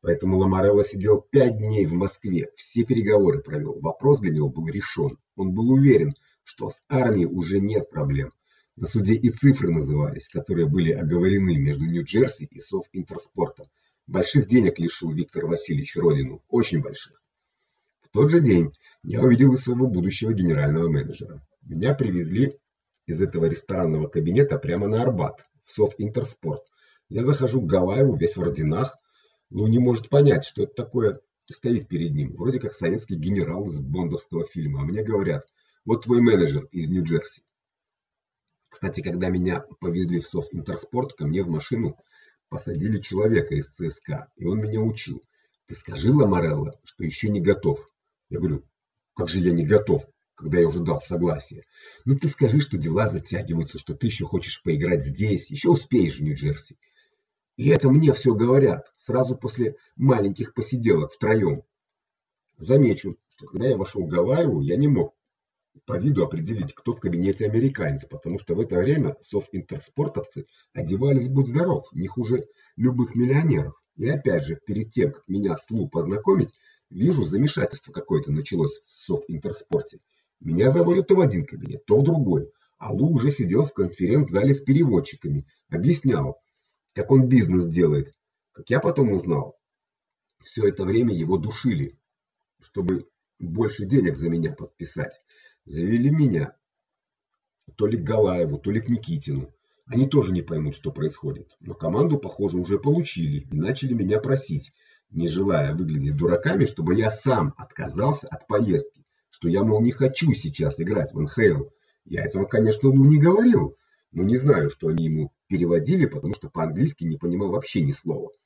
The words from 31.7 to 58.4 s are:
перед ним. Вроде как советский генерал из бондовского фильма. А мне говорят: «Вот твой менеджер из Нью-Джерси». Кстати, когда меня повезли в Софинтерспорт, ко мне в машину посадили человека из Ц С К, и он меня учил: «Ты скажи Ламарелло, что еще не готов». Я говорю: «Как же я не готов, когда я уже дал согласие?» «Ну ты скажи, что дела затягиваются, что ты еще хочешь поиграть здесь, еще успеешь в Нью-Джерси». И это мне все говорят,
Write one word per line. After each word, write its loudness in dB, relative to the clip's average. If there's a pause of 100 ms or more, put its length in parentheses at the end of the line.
перед -4
ним. -4
Вроде -2
как -8
советский -4
генерал -2
из -8
бондовского -6
фильма. -6
А -2
мне -4
говорят: -2 (360)
«Вот -2
твой 4
менеджер 4
из -6
Нью-Джерси». -2 (1300)
Кстати, -8
когда -4
меня -2 (140)
повезли -2
в -10
Софинтерспорт, -8
ко -8
мне -2
в -4
машину -4 (520)
посадили -4
человека -2
из -4
Ц -10
С -16
К, -10
и -12
он -2
меня -4
учил: -6 (420)
«Ты -18
скажи -2
Ламарелло, 2
что -16
еще -4
не -2
готов». 0 (400)
Я -8
говорю: -4 (520)
«Как -6
же -4
я 2
не 0
готов, 2 (260)
когда -4
я 6
уже -2
дал -2
согласие?» -6 (380)
«Ну 2
ты -2
скажи, 2
что -4
дела -2
затягиваются, -6
что -12
ты -4
еще -4
хочешь -6
поиграть 0
здесь, -2
еще 2
успеешь 0
в -6
Нью-Джерси». -6 (800)
И 2
это 6
мне 6
все 2
говорят, 2